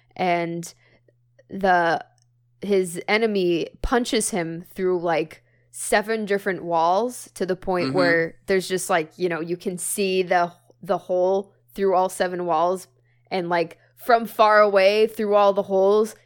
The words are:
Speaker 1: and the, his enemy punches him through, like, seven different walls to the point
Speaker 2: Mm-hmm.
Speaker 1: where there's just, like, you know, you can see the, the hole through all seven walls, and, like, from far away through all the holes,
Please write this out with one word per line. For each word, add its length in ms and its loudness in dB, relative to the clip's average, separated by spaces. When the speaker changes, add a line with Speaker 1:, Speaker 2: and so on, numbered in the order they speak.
Speaker 1:
and 580 -4
the, 560 2
his 440 -2
enemy 640 0
punches 500 0
him 340 -6
through, 260 -2
like, 440 -4
seven 560 -2
different 380 -4
walls 720 0
to 120 -6
the 100 -2
point 320 -4
Speaker 2:
Mm-hmm. 80 -2
Speaker 1:
where 380 0
there's 220 0
just, 220 -4
like, 260 -2
you 120 -4
know, 120 -4
you 160 -6
can 220 -8
see 460 -2
the, 280 0
the 160 -2
hole 540 -2
through 200 0
all 140 2
seven 360 -4
walls, 440 -2
and, 180 -4
like, 300 -2
from 320 2
far 340 4
away 460 4
through 300 0
all 160 4
the 100 0
holes, 640 2